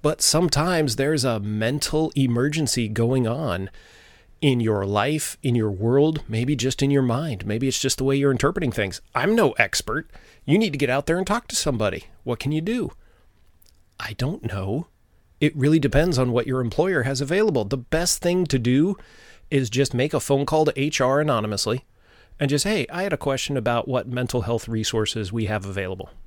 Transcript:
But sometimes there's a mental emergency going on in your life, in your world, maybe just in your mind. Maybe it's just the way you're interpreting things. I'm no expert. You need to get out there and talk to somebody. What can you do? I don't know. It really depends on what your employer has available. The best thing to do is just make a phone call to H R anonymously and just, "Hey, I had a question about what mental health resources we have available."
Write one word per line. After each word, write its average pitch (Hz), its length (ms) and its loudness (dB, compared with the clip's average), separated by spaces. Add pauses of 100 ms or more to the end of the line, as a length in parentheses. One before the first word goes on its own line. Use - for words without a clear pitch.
But 151 200 0
sometimes 156 720 2
there's 139 280 0
a 117 160 0
mental 123 760 -2
emergency 131 720 0
going 117 400 0
on 110 420 -4 (680)
in 131 220 4
your 107 240 2
life, 110 580 0
in 123 120 2
your 110 140 2
world, 131 580 2
maybe 123 280 0
just 123 260 -2
in 139 80 4
your 139 140 4
mind. 123 420 -2
Maybe 117 220 -2
it's 127 120 -2
just 135 180 0
the 131 60 -4
way 135 120 2
you're 139 160 4
interpreting 143 400 0
things. 98 280 -2 (140)
I'm 160 220 2
no 185 180 4
expert. 117 560 -2 (360)
You 147 120 6
need 214 140 4
to 139 80 -6
get 131 100 2
out 135 160 0
there 170 120 2
and 185 100 -2
talk 226 220 -2
to - 60 -8
somebody. 107 500 -2 (180)
What 120 160 -4
can 139 120 -4
you 156 100 0
do? 214 300 -4 (1080)
I 110 140 -10
don't 127 380 -6
know. 98 360 -4 (520)
It 151 160 2
really 147 220 4
depends 143 400 2
on 123 140 2
what 120 160 0
your 131 120 -2
employer 151 440 0
has 131 180 -2
available. 156 440 0
The 131 120 -4
best 160 420 -2
thing 180 280 2
to 139 100 0
do 135 380 2 (560)
is 135 180 0
just 127 240 0
make 127 200 0
a 147 60 0
phone 139 280 0
call 156 180 2
to 151 100 2
H 143 240 -2
R 135 200 2
anonymously 113 680 -2 (540)
and 143 100 0
just, 143 140 2
"Hey, 196 280 -2
I 175 120 -6
had 196 100 -2
a 139 40 -4
question 135 400 -2
about 120 300 0
what 127 200 -2
mental 123 340 -2
health 117 260 -2
resources 110 640 -2
we 113 140 -2
have 101 220 -4
available." 95 420 -6 (180)